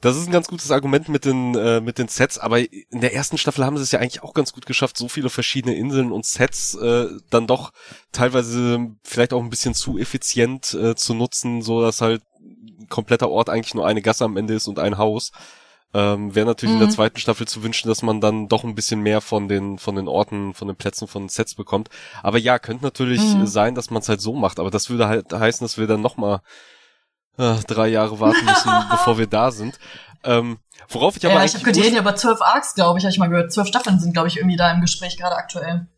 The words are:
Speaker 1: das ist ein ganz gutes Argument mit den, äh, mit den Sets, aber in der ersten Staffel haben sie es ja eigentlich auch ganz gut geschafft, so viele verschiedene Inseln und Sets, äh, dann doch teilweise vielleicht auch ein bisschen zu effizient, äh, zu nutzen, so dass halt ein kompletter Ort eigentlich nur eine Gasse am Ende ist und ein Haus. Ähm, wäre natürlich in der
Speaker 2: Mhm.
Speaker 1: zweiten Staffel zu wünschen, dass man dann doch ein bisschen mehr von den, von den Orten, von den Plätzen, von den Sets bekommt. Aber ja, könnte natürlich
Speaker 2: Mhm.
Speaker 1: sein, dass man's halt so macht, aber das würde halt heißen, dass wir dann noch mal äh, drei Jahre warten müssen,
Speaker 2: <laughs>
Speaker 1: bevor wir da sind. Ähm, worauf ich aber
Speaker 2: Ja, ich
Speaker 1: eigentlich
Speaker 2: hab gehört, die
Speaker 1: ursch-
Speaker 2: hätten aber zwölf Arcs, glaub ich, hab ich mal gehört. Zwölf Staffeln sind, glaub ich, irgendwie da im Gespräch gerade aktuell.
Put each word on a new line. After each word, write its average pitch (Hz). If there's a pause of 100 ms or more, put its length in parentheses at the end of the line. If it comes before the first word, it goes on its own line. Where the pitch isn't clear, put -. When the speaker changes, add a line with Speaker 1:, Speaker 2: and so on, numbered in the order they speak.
Speaker 1:
das 123
ist 170
ein 175
ganz 175
gutes 165
Argument 143
mit 147
den, 127
äh, 113
mit 117
den 123
Sets, -
aber 113
in 113
der 127
ersten 139
Staffel 139
haben 139
sie 143
es 127
ja 123
eigentlich 123
auch -
ganz 143
gut -
geschafft, -
so 123
viele 127
verschiedene 123
Inseln 127
und 107
Sets, -
äh, 117 (240)
dann 117
doch 123 (400)
teilweise 120 (240)
vielleicht 123
auch 123
ein 117
bisschen 120
zu -
effizient, 123
äh, 113
zu -
nutzen, 120
so 117
dass 113
halt 113 (180)
ein -
kompletter 117
Ort 107
eigentlich 110
nur 95
eine 107
Gasse 113
am 107
Ende 107
ist 110
und 98
ein 98
Haus. 107 (600)
Ähm, 101
wäre 107
natürlich 120
in -
der 214
Speaker 2:
Mhm. 214
Speaker 1:
zweiten 110
Staffel 113
zu 110
wünschen, 113
dass 110
man 107
dann 107
doch 113
ein 113
bisschen 107
mehr 107
von 101
den, 98
von 101
den 95
Orten, 101
von 101
den 92
Plätzen, -
von 101
den 98
Sets -
bekommt. 104 (340)
Aber 101
ja, 120
könnte 123
natürlich 127
Speaker 2:
Mhm. 110
Speaker 1:
sein, 107
dass 120
man's 113
halt 104
so 110
macht, 113
aber 95
das 101
würde 117
halt 107
heißen, 110
dass -
wir 110
dann 107
noch -
mal 101 (960)
äh, 120 (120)
drei 110
Jahre 107
warten 330
müssen, 381 (100)
Speaker 2:
<laughs> -
Speaker 1:
bevor 277
wir 113
da 117
sind. 107 (460)
Ähm, 117 (300)
worauf 170
ich -
aber 185
Speaker 2:
Ja, -
ich 196
Speaker 1:
eigentlich -
Speaker 2:
hab 196
gehört, 214
die 170
Speaker 1:
ursch- 208
Speaker 2:
hätten 233
aber 202
zwölf 226
Arcs, 254
glaub 175
ich, 185
hab 196
ich 185
mal 180
gehört. 170
Zwölf 202
Staffeln 196
sind, 170
glaub 165
ich, 175
irgendwie 180
da 175
im 175
Gespräch 175
gerade 175
aktuell. 175 (120)